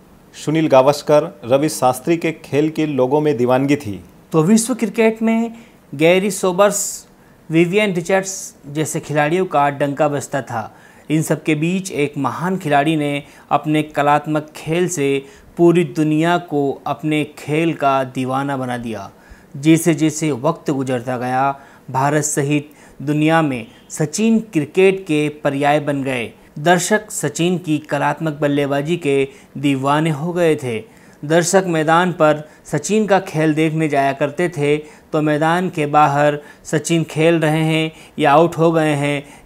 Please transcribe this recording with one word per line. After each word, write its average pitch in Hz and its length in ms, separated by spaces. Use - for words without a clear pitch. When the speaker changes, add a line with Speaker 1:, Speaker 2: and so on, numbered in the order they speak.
Speaker 1:
सुनील 156 320
गावस्कर, 147 680
रवि 139 260
शास्त्री 131 460
के 165 180
खेल 156 340
की 156 180
लोगों 139 340
में 151 160
दीवानगी 131 380
थी। 101 280
Speaker 2:
तो 160 80
विश्व 220 320
क्रिकेट 220 480
में 226 320
गैरी 180 380
सोबर्स, 190 760
विवियन 175 440
रिचर्ड्स 190 600
जैसे 151 320
खिलाड़ियों 151 460
का 143 260
डंका 143 360
बजता 139 340
था। 123 200
इन 156 120
सब 151 220
के 156 120
बीच 180 380
एक 143 240
महान 143 400
खिलाड़ी 147 380
ने 143 280
अपने 151 340
कलात्मक 147 720
खेल 175 340
से 139 340
पूरी 170 280
दुनिया 156 540
को 156 220
अपने 151 360
खेल 160 340
का 135 320
दीवाना 131 520
बना 127 200
दिया। 107 320
जैसे 160 380
जैसे 151 380
वक्त 147 380
गुजरता 127 460
गया, 127 340
भारत 143 320
सहित 147 480
दुनिया 151 400
में 127 240
सचिन 214 500
क्रिकेट 190 500
के 151 240
पर्याय 143 380
बन 143 220
गए। 123 280
दर्शक 180 520
सचिन 170 460
की 151 240
कलात्मक 147 600
बल्लेबाजी 143 560
के 139 300
दीवाने 143 540
हो 156 220
गए 165 220
थे। 123 240
दर्शक 170 440
मैदान 165 440
पर 151 300
सचिन 202 420
का 190 140
खेल 156 320
देखने 160 360
जाया 139 240
करते 147 360
थे, 147 280
तो - 440
मैदान 160 480
के 151 180
बाहर 147 500
सचिन 165 400
खेल 160 320
रहे 160 280
हैं 160 280
या 147 120
आउट 165 260
हो 165 140
गए 156 220
हैं, 143 300